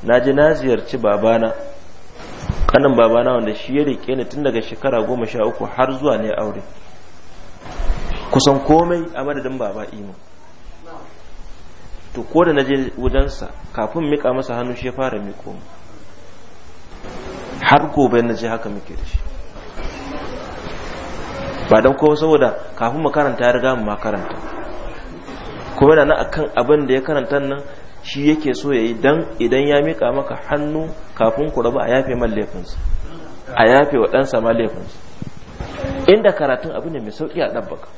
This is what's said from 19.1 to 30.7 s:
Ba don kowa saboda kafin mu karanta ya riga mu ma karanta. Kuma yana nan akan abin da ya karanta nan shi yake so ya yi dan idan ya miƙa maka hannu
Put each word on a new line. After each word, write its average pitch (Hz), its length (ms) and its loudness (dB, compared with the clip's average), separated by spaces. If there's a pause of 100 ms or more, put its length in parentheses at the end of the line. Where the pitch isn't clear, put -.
Ba 113 120 8
don 131 140 6
kowa 151 200 4
saboda 147 340 4 (260)
kafin 123 260 -2
mu 151 100 2
karanta 135 340 0
ya 123 60 6
riga 127 240 2
mu 113 100 -4
ma 104 120 -2
karanta. 98 380 -4 (1400)
Kuma 147 180 8
yana 147 100 6
nan 151 200 4
akan 156 200 -4 (100)
abin 139 320 4
da 127 60 4
ya 131 80 2
karanta 139 380 0
nan 139 220 -4 (420)
shi 143 260 0
yake 151 260 2
so 143 160 -2
ya 123 100 4
yi 117 120 0
dan 139 320 2 (140)
idan 127 280 4
ya 147 160 6
miƙa 135 320 0
maka 135 200 -4 (140)
hannu 151 380 -2 (280)